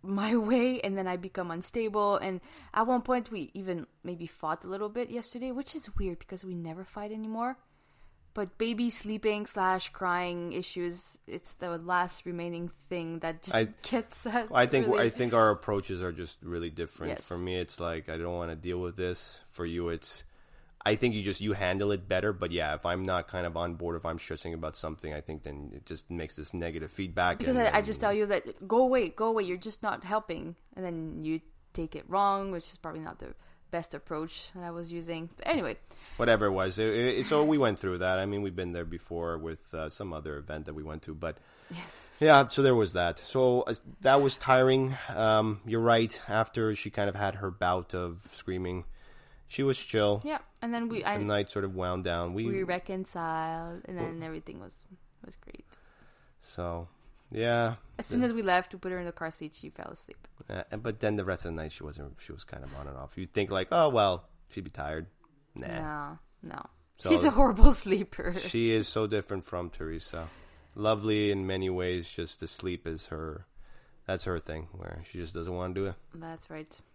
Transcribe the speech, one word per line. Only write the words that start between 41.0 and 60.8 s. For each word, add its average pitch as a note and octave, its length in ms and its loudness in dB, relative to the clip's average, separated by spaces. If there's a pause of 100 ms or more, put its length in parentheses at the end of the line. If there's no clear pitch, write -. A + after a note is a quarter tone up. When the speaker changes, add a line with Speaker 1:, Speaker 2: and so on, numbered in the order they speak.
Speaker 2:
to. D#2 120 -10
But D#2+ 220 -6 (320)
Speaker 1:
Yes. E3+ 100 -12 (400)
Speaker 2:
yeah, D3 280 10
so - 140 0
there C3 140 8
was G#2 180 4
that. F2 260 2
So, B2+ 420 4
uh, A2+ 140 -2 (260)
that C3+ 200 8
was C3+ 140 4
tiring. C3 600 6 (180)
Um, A2 500 4
you're A2+ 140 0
right. A2+ 480 4
After A2 480 2
she - 140 -6
kind G2+ 180 0
of F#2+ 80 -2
had G2+ 200 0
her G2+ 140 -4
bout F2+ 460 0
of F2 240 -4 (140)
screaming, F#2 500 -4 (680)
she C#3 120 -2
was C3+ 140 2
chill. G#2 460 2
Speaker 1:
Yeah, - 140 -4 (240)
and A#3 120 -4
then A#3 140 -2
we, A3+ 160 -4
I, G#3 140 0
Speaker 2:
The G3+ 80 -2
night G#3 240 2
sort G2 160 -2
of F#2+ 100 -6
wound F2+ 300 -2
down. F2 280 -2
We A2 120 -2
Speaker 1:
we F#3+ 180 -2
reconciled, E3+ 1200 -6
and F#3 140 -10
then E3 220 -6
Speaker 2:
Well E3 80 -8
Speaker 1:
everything D#3+ 340 -12
was, - 260 -20 (380)
was - 100 -18
great. - 300 -12 (760)
Speaker 2:
So, E2+ 460 -6 (440)
yeah. A#2 440 2 (240)
Speaker 1:
As A3 60 -8
soon B3 160 0
Speaker 2:
Yeah. B3 60 4
Speaker 1:
as A#3 60 0
we A3+ 100 -2
left, F3+ 300 2
we F#3 60 -14
put F#3 140 -6
her F3+ 60 -4
in F3+ 60 -6
the E3+ 60 -6
car E3 180 -6
seat, D#3 240 -12
she - 160 -14
fell - 220 -12
asleep. - 340 -18 (240)
Speaker 2:
Yeah, F#2 220 -6
and, G#2+ 100 -6